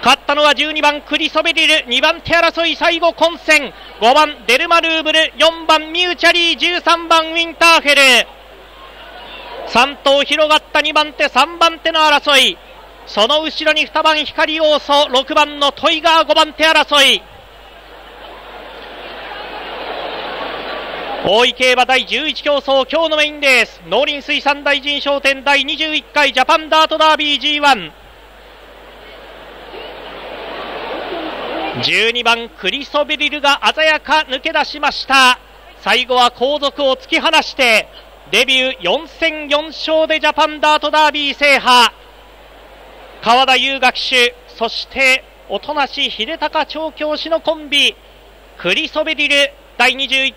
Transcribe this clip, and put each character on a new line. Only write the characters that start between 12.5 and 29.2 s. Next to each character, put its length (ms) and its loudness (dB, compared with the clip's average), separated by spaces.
そ 200 0
の 140 0
後 240 -6
ろ 80 2
に 120 0
二 180 -2
番、 220 2
光 300 -2
要 240 2
素、 300 2
六 240 -2
番 260 0
の 120 0
ト 180 -2
イ 120 -2
ガ 220 4
ー、 20 0
五 100 2
番 180 2
手 100 -2
争 400 4
い。 180 2
大 220 -2
井 60 -4
競 200 0
馬 120 0
第 200 -2
十 240 -6
一 120 -10
競 160 -2
争、 320 0
今 140 0
日 60 0
の 80 -2
メ 80 2
イ 60 -6
ン 100 -12
レ 220 4
ー 20 0
ス、 220 -20
農 180 0
林 160 -8
水 180 -4
産 240 -2
大 180 -2
臣 200 -6
賞 180 -2
典 240 -2
第 220 2
二 100 -6
十 200 -4
一 80 -4
回 180 2
ジ 80 -2
ャ 60 2
パ 120 2
ン 120 -4
ダ 140 4
ー 40 2
ト 100 -4
ダ 160 4
ー 40 2
ビ 200 -2
ー 20 -4
ジ 80 -4
ー 0 -
ワ 140 4
ン。 180 -4